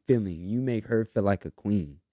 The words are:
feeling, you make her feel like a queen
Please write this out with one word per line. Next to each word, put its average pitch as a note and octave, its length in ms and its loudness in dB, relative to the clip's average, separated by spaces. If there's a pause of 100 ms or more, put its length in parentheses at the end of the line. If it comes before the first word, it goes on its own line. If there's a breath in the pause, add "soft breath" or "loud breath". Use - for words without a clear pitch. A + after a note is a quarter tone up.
feeling, F#2+ 420 0
you A#2 140 -2
make A#2+ 240 -2
her A2+ 180 2
feel A2 200 -2
like G2 220 2
a D#2 60 -10
queen F2+ 480 -2 (140)